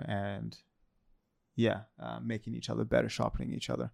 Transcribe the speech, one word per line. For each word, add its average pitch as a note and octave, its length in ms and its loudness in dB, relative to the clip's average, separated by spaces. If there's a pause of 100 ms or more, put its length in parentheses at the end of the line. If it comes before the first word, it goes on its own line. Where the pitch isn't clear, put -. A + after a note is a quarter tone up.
and, G2+ 480 -4 (1000)
yeah, G#2 280 4 (180)
uh, A#2 200 -6
making A2+ 340 -4
each A#2 160 -6
other A2+ 140 2
better, A#2 260 4
sharpening A#2+ 420 0
each - 160 -4
other. B2 260 0